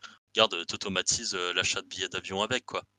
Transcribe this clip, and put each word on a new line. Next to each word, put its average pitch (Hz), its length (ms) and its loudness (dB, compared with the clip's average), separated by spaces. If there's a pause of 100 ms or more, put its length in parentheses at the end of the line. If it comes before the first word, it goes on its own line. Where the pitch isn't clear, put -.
(360)
regarde, 110 200 6
euh, 85 100 -4
t'automatises, 98 720 -2
euh, 90 180 0
l'achat 90 280 2
de - 60 -20
billets 92 220 -4
d'avion 95 320 -2
avec, 120 240 0
quoi. - 160 -4 (160)